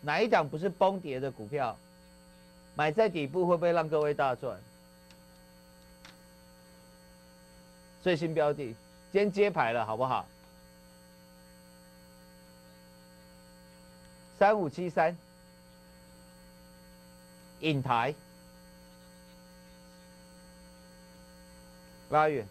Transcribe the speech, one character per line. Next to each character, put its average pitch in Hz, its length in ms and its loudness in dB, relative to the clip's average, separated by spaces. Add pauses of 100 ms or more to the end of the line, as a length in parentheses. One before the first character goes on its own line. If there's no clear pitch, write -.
哪 147 200 0
一 240 60 2
档 180 200 2
不 147 100 -8
是 185 120 -2
崩 190 300 2
跌 143 200 -8
的 131 120 -4
股 107 160 -12
票？ 127 280 -4 (1000)
买 151 160 0
在 220 180 2
底 165 160 -2
部 170 220 0
会 175 100 4
不 160 40 -2
会 170 100 2
让 160 180 0
各 156 100 2
位 147 140 0
大 139 220 0
赚？ 110 240 -10 (3500)
最 180 120 2
新 160 180 -4
标 151 200 2
的， 147 100 -6
今 117 120 -10 (360)
天 202 200 2
揭 202 180 2
牌 147 220 0
了， 117 140 0
好 110 120 -6
不 127 80 0
好？ 117 220 -4 (4000)
三 208 220 4
五 165 100 -2
七 180 180 -8
三， 170 300 0 (2500)
引 147 200 0
台， 127 320 0 (4000)
拉 151 180 4
远。 135 240 -2